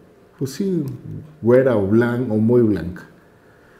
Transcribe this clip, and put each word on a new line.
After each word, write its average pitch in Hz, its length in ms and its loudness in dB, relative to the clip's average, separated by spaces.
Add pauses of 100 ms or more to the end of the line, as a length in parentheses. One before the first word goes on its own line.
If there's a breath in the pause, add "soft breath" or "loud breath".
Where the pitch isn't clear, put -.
(400)
pues 135 120 -8
sí, 185 320 -4 (580)
güera 123 360 4
o 98 100 0
blan-, 120 440 0
o 107 60 0
muy 120 240 4
blanca. 90 420 -2 (760 soft breath)